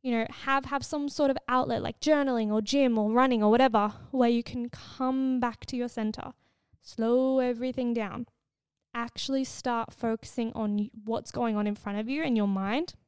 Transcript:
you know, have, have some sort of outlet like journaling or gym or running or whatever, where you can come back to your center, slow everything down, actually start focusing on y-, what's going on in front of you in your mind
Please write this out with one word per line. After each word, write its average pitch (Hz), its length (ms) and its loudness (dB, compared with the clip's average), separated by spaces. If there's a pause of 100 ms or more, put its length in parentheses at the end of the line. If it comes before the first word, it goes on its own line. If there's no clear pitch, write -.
you 262 80 -2
know, 226 160 0 (160)
have, 269 220 0
have 262 200 -4
some 285 240 -4
sort 277 220 2
of 254 60 0 (120)
outlet 254 320 0
like - 180 -6
journaling 269 520 2
or 214 100 2
gym 240 380 2
or 208 100 2
running 247 320 4
or 208 80 6
whatever, 220 440 4 (180)
where 247 180 4
you 233 140 2
can 247 260 -6
come 262 720 -2
back 240 260 -4
to - 100 -8
your 240 140 -4
center, 220 440 -6 (500)
slow 254 560 2
everything 247 560 -2
down, 226 320 -6 (680)
actually 262 500 -4
start 240 480 -4
focusing 226 640 -4
on 208 240 -2
y-, 208 140 -2 (120)
what's 226 280 -6
going 233 240 -2
on 208 100 0
in 208 80 0
front 202 240 -6
of 220 100 -4
you 285 140 -2
in 269 140 0
your 208 120 2
mind 202 460 -2 (140)